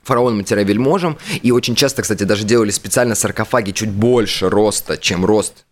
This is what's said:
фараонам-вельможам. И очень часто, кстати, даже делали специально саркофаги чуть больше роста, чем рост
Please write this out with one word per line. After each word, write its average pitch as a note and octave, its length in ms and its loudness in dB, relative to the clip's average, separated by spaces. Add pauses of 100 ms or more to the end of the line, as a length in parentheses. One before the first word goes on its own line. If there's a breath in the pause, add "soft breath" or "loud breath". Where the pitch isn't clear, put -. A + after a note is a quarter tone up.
фараонам-вельможам. A#2+ 1120 0 (240 loud breath)
И A#2+ 80 2
очень B2 240 2
часто, C3 260 0
кстати, G#2 240 -2
даже G#2 200 0
делали A2 260 2
специально A#2 440 -2
саркофаги G#2+ 580 -2
чуть G#2+ 180 -6
больше G#2 580 0
роста, G2+ 480 0
чем F2+ 300 -2
рост G#2+ 460 0